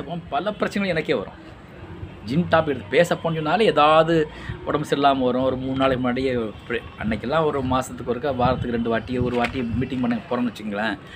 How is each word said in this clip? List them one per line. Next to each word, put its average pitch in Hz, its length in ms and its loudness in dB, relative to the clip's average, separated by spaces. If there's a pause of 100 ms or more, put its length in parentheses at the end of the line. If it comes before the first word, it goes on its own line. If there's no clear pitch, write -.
போகும் 165 320 -10
பல 185 260 -2
பிரச்சனைகள் 196 360 -2
எனக்கே 156 220 2
வரும். - 220 -8 (880)
ஜின் 165 240 2
டாபிக் 160 200 4
எடுத்து 120 220 -4
பேச 170 280 4
போன்னு 160 160 -2
சொன்னாலே 160 340 2
ஏதாவது 156 420 6 (540)
உடம்பு 147 220 0
சரியில்லாம 139 360 4
வரும். 127 220 0
ஒரு 131 160 0
மூணு 131 160 -4
நாளைக்கு 131 220 2
முன்னாடியே 127 280 0 (220)
இப்படி, - 260 -6 (240)
அன்னைக்கெல்லாம் 120 460 0
ஒரு 143 100 0 (140)
மாசத்துக்கு 127 400 -2
ஒருக்கா, 139 180 -2 (120)
வாரத்துக்கு 120 340 2
ரெண்டு 117 160 0
வாட்டி, 113 340 -2
ஒரு 123 140 0
வாட்டி 120 240 -2 (160)
மீட்டிங் 127 240 -2
பண்ண 120 120 2 (140)
போறோம்னு 120 220 0
வச்சுக்கோங்களேன். 107 440 -4 (200)